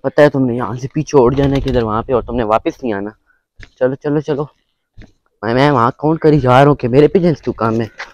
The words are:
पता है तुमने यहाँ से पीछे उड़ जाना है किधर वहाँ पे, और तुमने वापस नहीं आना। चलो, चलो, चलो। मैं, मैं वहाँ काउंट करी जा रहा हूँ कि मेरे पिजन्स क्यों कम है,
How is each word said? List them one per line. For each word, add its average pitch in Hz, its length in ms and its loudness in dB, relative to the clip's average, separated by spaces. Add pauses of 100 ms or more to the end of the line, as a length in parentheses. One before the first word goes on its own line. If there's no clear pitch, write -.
पता 139 180 0
है 147 80 6
तुमने 131 280 -2
यहाँ 117 200 -8
से 123 160 -12
पीछे 151 240 -2
उड़ 131 180 4
जाना 139 200 0
है 139 60 -2
किधर 123 220 -2
वहाँ 110 200 -4
पे, 131 100 -4
और 110 100 0
तुमने 120 200 -4
वापस 110 400 -2
नहीं 113 100 -4
आना। 101 220 -8 (640)
चलो, 131 160 0
चलो, 147 260 -4
चलो। 147 260 -6 (960)
मैं, 113 100 -2
मैं 139 180 2
वहाँ 123 200 2
काउंट 156 280 -4
करी 156 200 2
जा 123 200 4
रहा 143 100 6
हूँ 143 60 2
कि - 120 -6
मेरे 135 200 4
पिजन्स 170 340 0
क्यों 120 120 -4
कम 113 280 -2
है, 107 80 -6 (240)